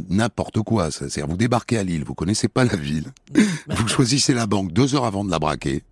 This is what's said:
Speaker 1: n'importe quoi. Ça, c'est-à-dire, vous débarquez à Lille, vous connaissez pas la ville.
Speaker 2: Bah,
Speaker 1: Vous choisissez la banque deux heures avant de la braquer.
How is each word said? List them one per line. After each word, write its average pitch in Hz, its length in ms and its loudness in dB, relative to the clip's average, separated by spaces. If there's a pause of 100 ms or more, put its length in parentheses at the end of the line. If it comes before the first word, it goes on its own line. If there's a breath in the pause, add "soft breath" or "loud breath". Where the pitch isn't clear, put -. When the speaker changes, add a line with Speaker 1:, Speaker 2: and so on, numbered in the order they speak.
Speaker 1:
n'importe 107 520 0
quoi. 101 300 0
Ça, 71 180 -8
c'est-à-dire, 73 200 -4
vous 85 80 -4
débarquez 117 400 0
à 101 60 0
Lille, 85 220 -2
vous 65 100 -8
connaissez 95 320 0
pas 127 160 0
la 117 140 2
ville. 76 340 -4 (240)
Speaker 2:
Bah, 190 400 2
Speaker 1:
Vous 113 120 0
choisissez 135 460 2
la 117 140 0
banque 98 240 0
deux 127 240 2
heures 139 100 2
avant 101 200 -2
de 98 60 -2
la 82 80 2
braquer. 73 520 0